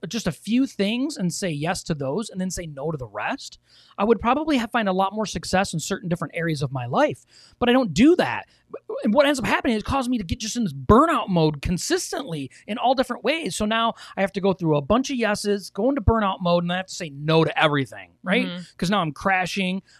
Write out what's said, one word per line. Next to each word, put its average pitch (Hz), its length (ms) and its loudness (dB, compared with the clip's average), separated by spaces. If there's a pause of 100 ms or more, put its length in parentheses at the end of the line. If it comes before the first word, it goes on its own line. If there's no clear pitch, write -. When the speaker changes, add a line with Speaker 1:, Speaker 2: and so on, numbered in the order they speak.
Speaker 1:
just 208 180 -4
a 180 60 -2
few 240 340 0
things 240 520 -2
and 180 140 0
say 180 200 -4
yes 156 320 -4
to 180 100 -4
those 143 380 -4
and 190 100 -8
then 185 80 -4
say 175 160 -8
no 147 240 -8
to 156 80 -4
the 127 80 -8
rest, 110 540 -8 (360)
I 202 100 0
would 226 140 4
probably 285 380 2
have, 226 140 -2
find 220 180 2
a 190 40 0
lot 190 200 0
more 214 140 -4
success 185 440 0
in 165 80 -2
certain 185 300 -6
different 170 260 -4
areas 160 280 -2
of 127 80 -4
my 127 160 -6
life. 202 400 0 (320)
But 233 100 2
I 240 40 6
don't 247 200 2
do 269 220 8
that. 120 320 -2 (560)
And 220 100 2
what 277 140 6
ends 285 120 2
up 214 60 -2
happening 269 300 2
is 208 80 -4
it - 20 -10
causes 254 240 0
me 254 80 0
to 208 60 -4
get 160 160 -6
just 214 180 -6
in 240 60 0
this 165 100 -2
burnout 226 560 4
mode 156 320 2
consistently 185 880 -4 (160)
in 208 140 -8
all 240 160 2
different 240 280 -2
ways. 269 320 -2
So 214 100 -2
now 226 280 0 (240)
I 190 40 0
have 190 120 0
to 196 80 -6
go 190 120 2
through 160 220 2
a 143 60 2
bunch 226 300 0
of 277 40 -4
yeses, 208 540 -2
go 220 200 0
into 285 120 -2
burnout 208 400 2
mode, 175 220 2
and 175 100 -4
I 180 40 -4
have 190 100 -8
to - 80 -14
say 160 160 -8
no 156 320 4
to 156 160 0
everything, 131 540 0 (100)
right? 233 240 0
Speaker 2:
Mm-hmm. 180 140 -10 (160)
Speaker 1:
'Cause 175 120 -2
now 208 100 2
I'm 165 120 -2
crashing, 185 720 -2 (160)